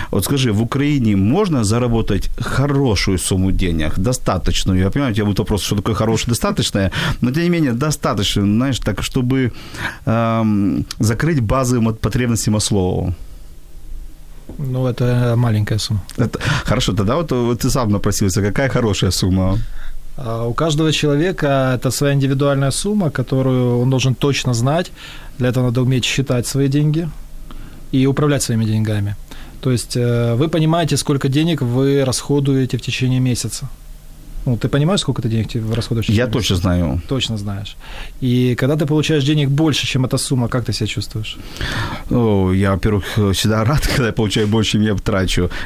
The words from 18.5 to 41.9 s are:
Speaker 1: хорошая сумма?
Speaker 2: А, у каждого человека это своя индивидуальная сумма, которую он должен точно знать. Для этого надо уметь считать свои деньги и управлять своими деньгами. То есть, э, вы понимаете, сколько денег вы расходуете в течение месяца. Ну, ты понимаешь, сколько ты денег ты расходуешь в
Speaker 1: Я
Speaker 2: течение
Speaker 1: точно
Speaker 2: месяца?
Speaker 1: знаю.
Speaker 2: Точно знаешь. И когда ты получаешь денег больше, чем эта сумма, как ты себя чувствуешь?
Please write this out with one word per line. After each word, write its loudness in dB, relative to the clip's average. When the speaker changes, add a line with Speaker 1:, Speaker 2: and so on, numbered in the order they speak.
Speaker 1:
хорошая 0
сумма? 2
Speaker 2:
А, -4
у -2
каждого 2
человека 0
это 2
своя 0
индивидуальная 2
сумма, 0
которую 2
он 2
должен 2
точно 0
знать. 0
Для 0
этого 0
надо 0
уметь 2
считать -2
свои 0
деньги 0
и 4
управлять 2
своими 0
деньгами. 0
То -2
есть, -2
э, 2
вы 2
понимаете, 2
сколько 0
денег 2
вы 2
расходуете 0
в -4
течение 0
месяца. -2
Ну, 0
ты -2
понимаешь, 2
сколько -2
ты -2
денег 0
ты -4
расходуешь -2
в 2
Speaker 1:
Я 4
Speaker 2:
течение 2
Speaker 1:
точно 0
Speaker 2:
месяца? 0
Speaker 1:
знаю. 2
Speaker 2:
Точно -2
знаешь. -8
И 2
когда 0
ты 0
получаешь 2
денег 2
больше, 2
чем 0
эта 0
сумма, 0
как -2
ты -2
себя -2
чувствуешь? -8